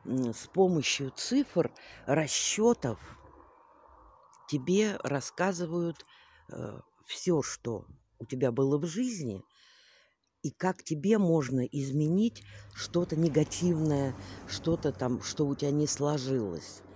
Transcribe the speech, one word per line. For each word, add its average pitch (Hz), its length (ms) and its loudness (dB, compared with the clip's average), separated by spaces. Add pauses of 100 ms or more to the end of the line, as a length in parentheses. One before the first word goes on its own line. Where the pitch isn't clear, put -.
м, 123 280 0
с - 140 -12
помощью 165 640 2
цифр, 240 600 0 (340)
расчётов 156 920 2 (1500)
тебе 180 540 2
рассказывают, 170 1000 -2 (440)
э, - 300 -10 (260)
всё, 165 360 0
что - 460 -6 (320)
у 113 60 -12
тебя 127 260 0
было 135 260 2
в 147 80 -2
жизни, 165 580 -4 (1000)
и 147 80 -2
как - 320 -2
тебе 180 340 2
можно 151 440 4
изменить 151 840 0 (300)
что-то 175 420 -2
негативное, 151 1000 2 (320)
что-то 160 440 -2
там, 123 300 -2
что - 260 -2
у 139 80 -2
тебя 143 160 -2
не 147 160 2
сложилось. 131 960 -2 (140)